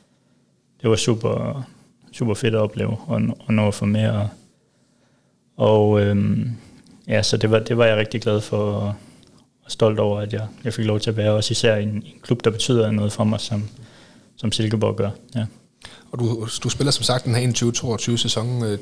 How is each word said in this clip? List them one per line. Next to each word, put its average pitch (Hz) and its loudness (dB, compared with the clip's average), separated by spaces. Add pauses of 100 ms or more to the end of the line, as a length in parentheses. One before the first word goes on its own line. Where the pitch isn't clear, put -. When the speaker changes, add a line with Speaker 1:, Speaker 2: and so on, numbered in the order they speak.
(800)
Speaker 1:
det 113 2
var 110 4
super, 113 -2 (440)
super 113 -2
fedt 110 0
at 107 2
opleve, 107 -2 (100)
og, 113 0 (180)
og - -4
nå 107 4
at 101 2
få - -4
med, 107 2
og, 107 -2 (1300)
og, 107 4
øhm, 104 0 (560)
ja, 107 0
så - 0
det 107 0
var, 110 6
det 117 -2
var 117 6
jeg 110 4
rigtig 107 -2
glad 107 0
for, 110 -4
og, 104 -2 (720)
og - -14
stolt 107 2
over, 104 0
at 104 -6
jeg, 107 -4 (160)
jeg 113 -4
fik 113 -2
lov 107 2
til 110 -4
at 110 -2
være, 107 2
også 107 2
især 113 2
i 104 0
en, 104 -2
en 101 -4 (180)
klub, - -2
der 117 2
betyder 110 2
noget 104 0
for - -2
mig, 107 0
som, 104 -6 (680)
som 107 -4
Silkeborg 107 0
gør. 101 -2 (260)
Ja. 113 -2 (680)
Speaker 2:
Og 123 -6
du, 113 -2 (160)
du 123 -2
spiller 139 0
som 123 -2
sagt 123 0
den 120 0
her 123 2
enogtyve 120 0
toogtyve 117 -2
sæson. 117 -2
Øh, 104 -2